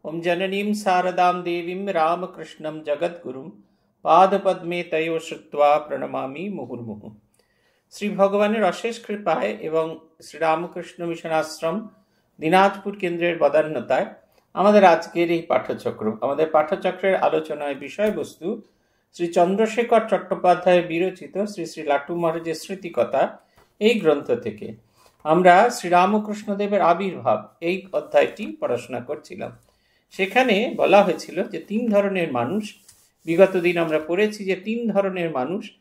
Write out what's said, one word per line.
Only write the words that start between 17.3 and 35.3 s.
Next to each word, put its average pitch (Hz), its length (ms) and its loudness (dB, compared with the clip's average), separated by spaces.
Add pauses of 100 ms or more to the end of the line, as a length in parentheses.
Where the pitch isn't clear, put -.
বিষয়বস্তু 156 720 -4 (640)
শ্রী 175 140 -4
চন্দ্রশেখর 208 720 2 (100)
চট্টোপাধ্যায় 180 720 2
বিরচিত 170 640 -4
শ্রী 185 220 -8
শ্রী 160 160 -12
লাটু 143 320 -2
মহারাজের 165 400 -2
স্মৃতিকথা 165 840 -2 (400)
এই 220 220 2
গ্রন্থ 147 300 2
থেকে 117 420 -4 (520)
আমরা 180 460 6
শ্রীরামকৃষ্ণদেবের 202 1120 0
আবির্ভাব 165 680 0 (120)
এই 185 320 -4
অধ্যায়টি 151 680 0
পড়াশোনা 123 400 -4
করছিলাম। 120 520 -12 (580)
সেখানে 233 680 0
বলা 175 260 6
হয়েছিল 175 400 -2
যে 170 160 -8
তিন 226 300 -4
ধরনের 190 440 0
মানুষ, 147 420 -4 (500)
বিগত 170 320 4
দিন 175 220 2
আমরা 156 200 0
পড়েছি 196 460 -2
যে 185 120 -2
তিন 226 340 -4
ধরনের 185 400 -2